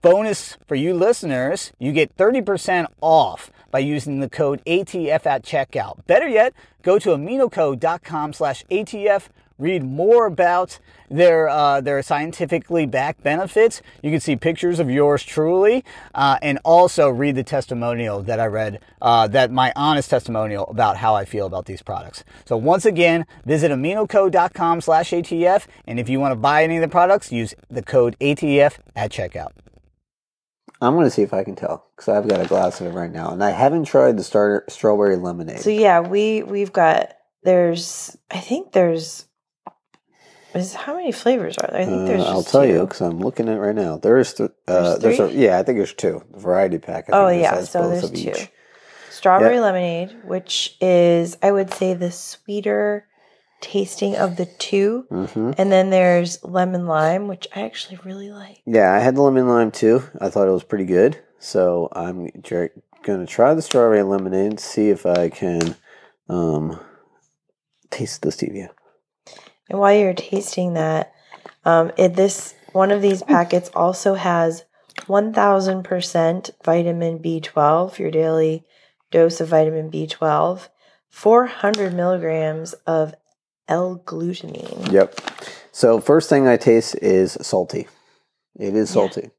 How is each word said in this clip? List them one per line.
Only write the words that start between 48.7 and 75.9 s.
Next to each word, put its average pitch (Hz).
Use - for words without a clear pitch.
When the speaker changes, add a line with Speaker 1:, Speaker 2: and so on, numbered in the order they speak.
Speaker 3:
Strawberry 202
Speaker 2:
Yeah. 247
Speaker 3:
lemonade, 185
which -
is, 175
I 196
would 196
say, 185
the 175
sweeter 208
tasting 202
of 180
the 180
two. 208
Speaker 2:
Mm-hmm. 110
Speaker 3:
And 196
then 190
there's 175
lemon 180
lime, 165
which 185
I 196
actually 220
really 196
like. 202
Speaker 2:
Yeah, 104
I 101
had 127
the 139
lemon 131
lime 117
too. 117
I 98
thought 101
it 95
was 90
pretty 101
good. 92
So 90
I'm 87
tr-, 87
gonna 92
try 123
the 165
strawberry 113
lemonade 98
and 104
see 107
if 92
I 87
can, 82
um, 80
taste -
the 73
stevia. -
Speaker 3:
And 196
while 202
you're 196
tasting 185
that, 156
um, 165
it, 180
this, 190
one 190
of 202
these 196
packets 175
also 180
has 170
one 208
thousand 196
percent 180